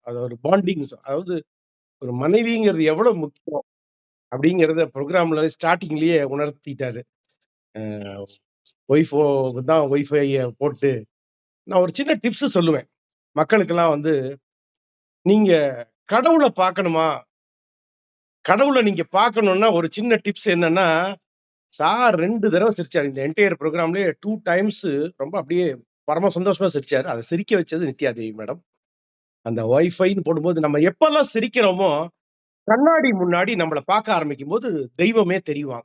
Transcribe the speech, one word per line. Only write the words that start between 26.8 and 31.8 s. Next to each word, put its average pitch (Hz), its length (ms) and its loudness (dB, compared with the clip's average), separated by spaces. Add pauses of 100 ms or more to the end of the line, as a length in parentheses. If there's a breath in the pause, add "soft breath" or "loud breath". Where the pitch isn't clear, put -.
அதை 123 160 -6
சிரிக்க 190 360 0
வச்சது 165 260 -2
நித்யா 135 300 -2
தேவி 113 240 -8
மேடம். 110 240 -12 (800)
அந்த 117 240 -4
ஒய்ஃபைன்னு 180 580 2
போடும்போது 160 380 0
நம்ம 147 180 0
எப்பெல்லாம் 294 560 2
சிரிக்கிறோமோ, 190 720 0 (580)